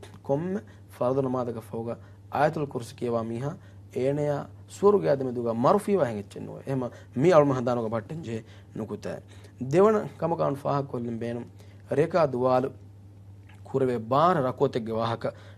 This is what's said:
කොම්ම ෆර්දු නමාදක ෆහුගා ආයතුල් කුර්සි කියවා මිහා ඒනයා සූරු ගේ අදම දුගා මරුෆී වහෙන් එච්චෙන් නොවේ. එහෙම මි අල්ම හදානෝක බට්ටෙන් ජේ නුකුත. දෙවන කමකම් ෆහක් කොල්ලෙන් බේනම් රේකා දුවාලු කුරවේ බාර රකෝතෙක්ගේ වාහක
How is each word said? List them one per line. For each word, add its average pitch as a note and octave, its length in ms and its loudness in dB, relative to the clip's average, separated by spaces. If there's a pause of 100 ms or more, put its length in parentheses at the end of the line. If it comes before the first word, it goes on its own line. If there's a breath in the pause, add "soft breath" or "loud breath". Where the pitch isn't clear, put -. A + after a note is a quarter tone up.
(240)
කොම්ම F3 360 -2 (300 loud breath)
ෆර්දු C3 320 0
නමාදක B2 400 -4
ෆහුගා A2+ 360 -8 (340 loud breath)
ආයතුල් D3+ 360 2
කුර්සි B2+ 280 -8
කියවා A#2 280 -2
මිහා A#2+ 320 -6 (380 loud breath)
ඒනයා C#3+ 540 -2 (200)
සූරු G3+ 320 4
ගේ D#3+ 100 0
අදම C3+ 220 2
දුගා A#2 240 -2
මරුෆී G3 420 4
වහෙන් A#2+ 200 0
එච්චෙන් G2+ 280 -10
නොවේ. G#2 200 -12
එහෙම B2+ 240 -4 (240 loud breath)
මි D#3+ 200 6
අල්ම D3 180 8
හදානෝක A#2+ 380 0
බට්ටෙන් A#2 340 -6
ජේ A2 200 -8 (280 loud breath)
නුකුත. G#2+ 340 -8 (560 loud breath)
දෙවන E3+ 560 4
කමකම් D#3+ 380 -2
ෆහක් C#3+ 320 -2
කොල්ලෙන් A#2+ 320 -6
බේනම් A#2+ 260 -6 (440 loud breath)
රේකා D#3+ 380 2
දුවාලු B2+ 440 2 (920)
කුරවේ B2+ 360 0
බාර C#3+ 380 4
රකෝතෙක්ගේ B2+ 580 0
වාහක A2+ 280 -2 (340 loud breath)